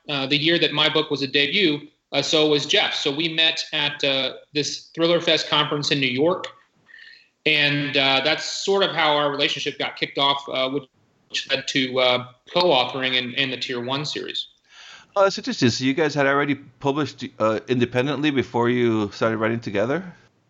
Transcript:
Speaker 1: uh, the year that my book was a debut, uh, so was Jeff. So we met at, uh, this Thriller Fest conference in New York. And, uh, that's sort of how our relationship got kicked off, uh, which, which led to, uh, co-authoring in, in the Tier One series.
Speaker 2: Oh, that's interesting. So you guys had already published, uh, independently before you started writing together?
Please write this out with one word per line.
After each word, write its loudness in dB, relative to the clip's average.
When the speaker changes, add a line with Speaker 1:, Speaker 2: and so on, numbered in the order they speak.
Speaker 1:
uh, -4
the 2
year 2
that 2
my 2
book 0
was -2
a -2
debut, 0
uh, 0
so 2
was 2
Jeff. 0
So -2
we -2
met 0
at, -2
uh, -2
this -6
Thriller 2
Fest 0
conference 0
in 2
New 0
York. 0
And, 2
uh, 4
that's 0
sort 0
of 0
how 2
our 2
relationship -2
got -6
kicked -6
off, 0
uh, -2
which, -4
which -6
led -4
to, 0
uh, 4
co-authoring 2
in, -2
in -2
the -6
Tier -6
One -4
series. -8
Speaker 2:
Oh, 4
that's 2
interesting. 2
So -4
you 2
guys 2
had 2
already 2
published, -4
uh, 2
independently 0
before 0
you 2
started -2
writing 0
together? -2